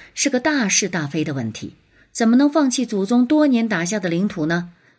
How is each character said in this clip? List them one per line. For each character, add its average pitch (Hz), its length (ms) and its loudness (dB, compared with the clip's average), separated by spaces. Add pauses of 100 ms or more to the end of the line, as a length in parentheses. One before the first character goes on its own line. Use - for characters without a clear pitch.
(140)
是 - 160 -2
个 247 100 0
大 285 280 -2
是 190 220 2
大 165 180 -4
非 156 160 -4
的 151 100 -4
问 117 180 -4
题， - 240 -14 (360)
怎 226 160 0
么 233 80 6
能 277 140 6
放 294 200 2
弃 240 160 -2
祖 196 200 -2
宗 240 200 4
多 302 220 4
年 233 200 2
打 175 180 -2
下 208 140 -4
的 185 100 -4
领 170 180 0
土 170 180 -4
呢？ 175 260 -2 (260)